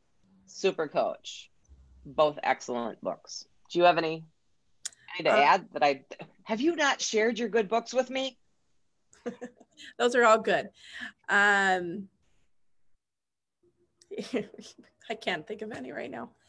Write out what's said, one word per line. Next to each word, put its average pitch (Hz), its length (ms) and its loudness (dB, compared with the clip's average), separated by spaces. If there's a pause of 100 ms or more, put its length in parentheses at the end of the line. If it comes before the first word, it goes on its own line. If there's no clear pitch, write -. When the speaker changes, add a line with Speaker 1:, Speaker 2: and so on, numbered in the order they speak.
(460)
Speaker 1:
Super 175 440 -4
Coach, - 600 -6 (560)
both 147 380 0
excellent 120 580 -4
books. - 440 -8 (240)
Do 170 100 -2
you 175 60 6
have 170 120 8
any, 160 280 -4 (920)
any 156 120 0
to - 40 6
Speaker 2:
Uh, 135 80 6
Speaker 1:
add 170 300 4
that 147 120 0
I, 139 200 2 (400)
have 214 160 -4
you 320 160 0
not 285 240 0
shared 220 400 0
your 240 80 -2
good 202 220 0
books 226 240 -2
with 247 160 -2
me? 262 280 -6 (880)
Speaker 2:
<laughs> - 720 -16
Those 240 180 0
are 240 100 6
all 220 140 8
good. 202 280 0 (600)
Um, 196 800 2 (2000)
<laughs> - 220 -10 (760)
I 233 60 -6
can't 175 320 -6
think 214 140 -12
of 220 100 -10
any - 220 -12
right - 180 -10
now. 233 200 -12 (180)